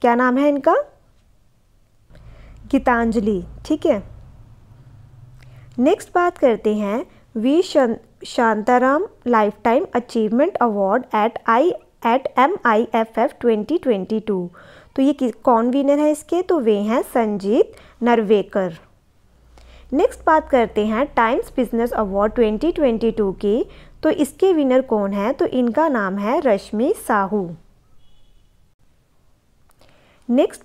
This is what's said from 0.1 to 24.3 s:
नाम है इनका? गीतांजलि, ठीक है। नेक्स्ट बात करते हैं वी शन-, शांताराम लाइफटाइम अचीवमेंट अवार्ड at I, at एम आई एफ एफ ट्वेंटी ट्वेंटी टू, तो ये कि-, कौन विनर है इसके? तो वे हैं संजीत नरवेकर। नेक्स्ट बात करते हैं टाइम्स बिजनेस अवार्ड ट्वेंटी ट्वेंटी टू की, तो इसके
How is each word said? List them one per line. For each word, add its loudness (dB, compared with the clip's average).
नाम 2
है 2
इनका? 2
गीतांजलि, 0
ठीक -4
है। 0
नेक्स्ट 2
बात 0
करते 0
हैं -4
वी 2
शन-, -2
शांताराम 2
लाइफटाइम 2
अचीवमेंट 0
अवार्ड 0
at 0
I, 2
at 2
एम 2
आई 2
एफ -2
एफ 0
ट्वेंटी 0
ट्वेंटी -2
टू, -6
तो 0
ये 4
कि-, -4
कौन 0
विनर 0
है 2
इसके? -4
तो 0
वे 2
हैं -2
संजीत -2
नरवेकर। 0
नेक्स्ट 0
बात 2
करते 0
हैं -2
टाइम्स 0
बिजनेस -2
अवार्ड -2
ट्वेंटी 0
ट्वेंटी 0
टू -2
की, -2
तो 2
इसके 0